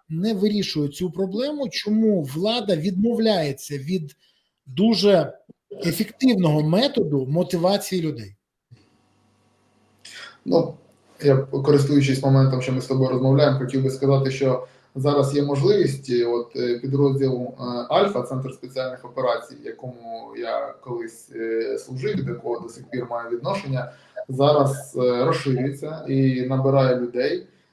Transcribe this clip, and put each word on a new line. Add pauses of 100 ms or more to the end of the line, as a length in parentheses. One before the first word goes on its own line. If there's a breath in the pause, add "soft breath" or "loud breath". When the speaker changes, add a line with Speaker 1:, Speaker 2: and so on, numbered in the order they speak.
Speaker 1:
не
вирішує
цю
проблему?
Чому
влада
відмовляється
від (500)
дуже (540)
ефективного
методу
мотивації
людей? (2000 loud breath)
Speaker 2:
Ну, (480)
я,
користуючись
моментом,
що
ми
з
тобою
розмовляємо,
хотів
би
сказати,
що (280 loud breath)
зараз
є
можливість,
і
от,
е,
підрозділ,
е, (340)
Альфа,
Центр
спеціальних
операцій,
в
якому
я
колись,
е,
служив,
до
якого
до
сих
пір
маю
відношення, (360 loud breath)
зараз,
е,
розширюється
і
набирає
людей. (260 soft breath)